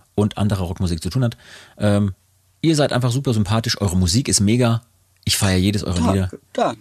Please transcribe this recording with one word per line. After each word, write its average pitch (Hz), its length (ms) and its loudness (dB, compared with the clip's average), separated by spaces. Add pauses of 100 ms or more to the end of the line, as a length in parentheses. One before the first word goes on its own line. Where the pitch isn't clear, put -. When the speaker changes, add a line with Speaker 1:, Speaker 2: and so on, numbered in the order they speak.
(140)
Speaker 1:
und 104 240 0
anderer 101 240 0
Rockmusik 87 400 -4
zu 92 80 -6
tun 131 140 -2
hat. 113 120 -2 (400)
Ähm, 101 380 0 (480)
ihr 156 140 2
seid 143 160 2
einfach 123 180 0
super 127 240 0
sympathisch, 110 460 0
eure 92 160 0
Musik 92 320 2
ist 185 100 2
mega, 117 440 2 (480)
ich - 60 -2
feiere 92 220 2
jedes 101 260 0
eurer 90 160 -4
Speaker 2:
Danke, - 120 2
Speaker 1:
Lieder. 95 180 0 (240)
Speaker 2:
danke, 143 260 -2